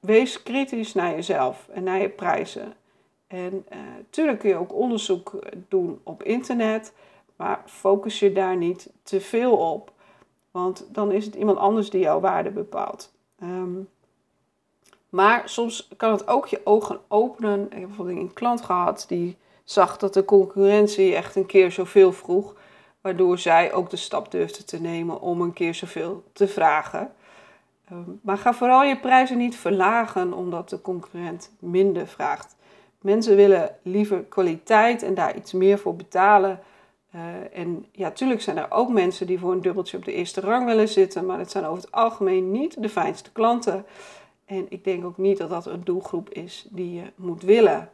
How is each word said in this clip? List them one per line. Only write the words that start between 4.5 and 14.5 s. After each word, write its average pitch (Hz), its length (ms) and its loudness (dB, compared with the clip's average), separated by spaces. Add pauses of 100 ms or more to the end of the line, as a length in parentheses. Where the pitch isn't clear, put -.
ook 175 180 -8
onderzoek, 208 600 -4
eh, - 180 -14 (160)
doen 180 340 -2
op - 200 -14
internet, 226 720 -2 (440)
maar 180 300 -6
focus 202 520 -2
je 196 140 4
daar 185 240 0
niet 175 340 -4 (120)
te 190 180 -4
veel 233 360 0
op. - 380 -4 (560)
Want 185 420 -6
dan 208 200 -2
is 208 120 0
het 214 100 -12
iemand 202 240 0
anders 208 320 0
die 185 100 0
jouw 160 200 2
waarde 175 300 -2
bepaalt. - 600 -10 (260)
Ehm, 185 400 -8 (1300)